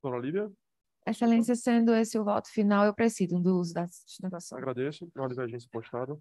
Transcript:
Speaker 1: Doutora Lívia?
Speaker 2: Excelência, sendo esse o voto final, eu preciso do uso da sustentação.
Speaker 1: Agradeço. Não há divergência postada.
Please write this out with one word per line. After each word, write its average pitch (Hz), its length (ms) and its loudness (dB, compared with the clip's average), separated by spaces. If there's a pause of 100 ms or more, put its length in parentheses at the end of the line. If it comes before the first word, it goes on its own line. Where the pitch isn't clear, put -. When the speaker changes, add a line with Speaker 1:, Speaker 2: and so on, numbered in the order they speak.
Speaker 1:
Doutora 123 220 -4
Lívia? 196 300 -4 (540)
Speaker 2:
Excelência, 233 480 2
sendo 233 400 4
esse 226 240 2
o 214 60 0
voto 208 260 0
final, 208 360 4
eu 208 80 2
preciso 190 440 0
do 180 200 4
uso 175 160 -4
da 175 140 -4
sustentação. - 680 -12
Speaker 1:
Agradeço. 135 580 -6
Não 135 100 -6
há 131 40 -4
divergência 123 420 -8
postada. 127 500 -8